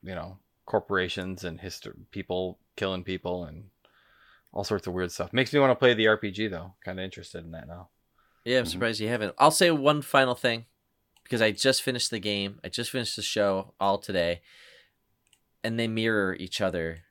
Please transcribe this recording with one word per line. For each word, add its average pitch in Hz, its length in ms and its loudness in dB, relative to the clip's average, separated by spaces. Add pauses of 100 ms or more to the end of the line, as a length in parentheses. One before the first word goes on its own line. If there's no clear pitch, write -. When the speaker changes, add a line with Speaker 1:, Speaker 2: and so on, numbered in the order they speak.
Speaker 1:
you 95 120 -10
know, 92 220 -10 (280)
corporations 92 760 -2
and 85 160 -8
histo-, - 360 -14 (160)
people 92 480 -6 (180)
killing 95 260 -2
people 90 420 -6
and 80 200 -16 (880)
all 101 100 -4
sorts 98 240 -4
of 90 60 -6
weird 90 180 -2
stuff. - 220 -8
Makes 127 180 2
me 147 80 4
wanna 131 160 6
play 123 200 6
the 110 120 4
R 107 100 6
P 104 140 -4
G, 104 160 -4
though. 90 280 -8 (100)
Kinda 92 180 -6
interested 87 400 -12
in 82 80 -16
that 78 160 -14
now. 87 220 -16 (560)
Speaker 2:
Yeah, 127 140 4
I'm 120 40 0
Speaker 3:
Mm-hmm. 82 80 -4
Speaker 2:
surprised 107 300 -2
you 107 80 -2
haven't. 110 280 -2
I'll 151 140 8
say 175 200 4
one 147 300 2
final 131 340 4
thing, 117 300 -2 (580)
because 117 180 0
I 110 100 6
just 131 300 2
finished 127 300 -2
the 113 80 -4
game. 101 440 -4
I 95 60 -8
just 117 220 -6
finished 120 260 -4
the 107 40 -8
show 98 580 0
all 98 180 2
today. 87 440 0 (1200)
And 113 160 -2
they 117 80 2
mirror 110 480 2
each - 260 -6
other. 85 380 -2 (120)